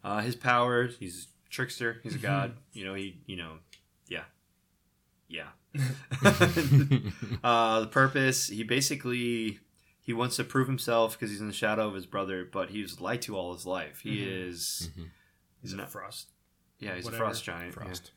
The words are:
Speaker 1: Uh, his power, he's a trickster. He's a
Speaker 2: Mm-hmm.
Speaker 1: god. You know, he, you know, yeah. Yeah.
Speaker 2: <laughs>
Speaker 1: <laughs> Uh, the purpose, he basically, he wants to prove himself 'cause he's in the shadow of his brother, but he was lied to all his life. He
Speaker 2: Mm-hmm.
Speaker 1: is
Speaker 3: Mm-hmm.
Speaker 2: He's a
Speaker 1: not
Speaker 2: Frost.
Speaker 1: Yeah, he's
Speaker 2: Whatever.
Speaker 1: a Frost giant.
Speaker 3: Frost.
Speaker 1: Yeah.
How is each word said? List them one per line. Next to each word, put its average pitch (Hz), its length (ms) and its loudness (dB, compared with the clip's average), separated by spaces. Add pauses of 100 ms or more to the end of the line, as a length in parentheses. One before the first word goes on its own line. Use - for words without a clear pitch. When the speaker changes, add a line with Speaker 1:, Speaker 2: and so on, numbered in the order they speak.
Speaker 1:
Uh, 104 160 -2
his 117 160 -2
power, 123 500 4
he's 92 420 -10 (180)
a - 40 -20
trickster. - 540 -4
He's 110 100 -6
a 127 40 -4
Speaker 2:
Mm-hmm. 107 80 -4
Speaker 1:
god. 98 300 0 (160)
You 104 120 -12
know, 95 100 -6
he, 95 320 -8
you 95 100 -8
know, 80 220 -12 (480)
yeah. 82 180 -8 (1000)
Yeah. 80 220 -10 (260)
Speaker 2:
<laughs> 143 60 -4 (420)
Speaker 1:
<laughs> 139 1200 6
Uh, 113 380 6
the 110 100 -2
purpose, 135 580 4
he 104 140 -6
basically, 120 1000 0 (400)
he 127 120 -6
wants 123 240 0
to - 80 -2
prove 131 240 2
himself 117 500 2
'cause 107 120 -6
he's 101 100 -6
in 107 60 -6
the 101 60 -6
shadow 107 360 0
of 98 60 -6
his 92 120 -8
brother, 92 380 -4
but 92 260 -4
he 104 120 -6
was 87 180 -10
lied 117 220 -2
to 104 140 -6
all 90 180 -4
his 87 120 -10
life. 87 340 -4
He 107 180 -4
Speaker 2:
Mm-hmm. 95 300 -4
Speaker 1:
is 85 440 -6
Speaker 3:
Mm-hmm. 85 120 -12 (580)
Speaker 2:
He's 95 100 -10
a 95 40 -10
Speaker 1:
not - 140 -10
Speaker 2:
Frost. 98 380 -14 (500)
Speaker 1:
Yeah, 101 180 -8
he's 87 80 -8
Speaker 2:
Whatever. 113 200 -4
Speaker 1:
a - 20 0
Frost 101 180 -4
giant. 87 300 -8
Speaker 3:
Frost. 90 320 -10
Speaker 1:
Yeah. - 100 -20